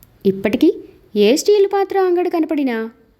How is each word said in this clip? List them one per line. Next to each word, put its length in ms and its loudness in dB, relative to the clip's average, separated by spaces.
ఇప్పటికీ 480 0
ఏ 200 4
స్టీల్ 300 2
పాత్ర 320 -2
అంగడి 320 0
కనపడినా 600 -4